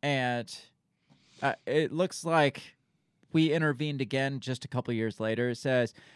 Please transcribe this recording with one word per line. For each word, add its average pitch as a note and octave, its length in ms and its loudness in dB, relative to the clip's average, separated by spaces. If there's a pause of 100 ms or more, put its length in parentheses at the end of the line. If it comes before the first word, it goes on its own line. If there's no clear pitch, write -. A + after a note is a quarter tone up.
and, B2+ 500 0 (880)
uh, C#3 140 0 (120)
it D3+ 260 0
looks F3 320 -2
like D#3+ 500 2 (580)
we D#3+ 200 4
intervened D3 480 0
again C3+ 400 -2
just C3 240 -6
a - 40 -12
couple B2 240 -2
years A2 280 -2
later. A2+ 300 0
It A#2 60 -4
says, B2 380 0 (220)